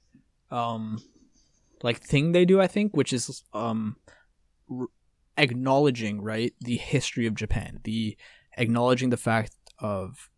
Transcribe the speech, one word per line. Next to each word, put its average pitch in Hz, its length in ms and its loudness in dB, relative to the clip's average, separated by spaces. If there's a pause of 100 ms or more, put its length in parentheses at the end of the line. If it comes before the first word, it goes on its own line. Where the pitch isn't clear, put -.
(500)
um, 113 520 -4 (800)
like, 117 160 0
thing 156 340 0
they 180 120 6
do, 190 160 6
I 190 60 4
think, 208 300 -2
which 135 160 0
is, 127 300 -4 (100)
um, 110 440 -4 (760)
r-, 123 160 -8 (500)
acknowledging, 127 840 2
right, 110 380 -2
the 120 160 -2
history - 500 -2
of 110 80 -2
Japan, - 500 -4
the 110 320 -4 (400)
acknowledging 123 540 2
the 117 60 0
fact 113 400 0 (220)
of, 101 600 -8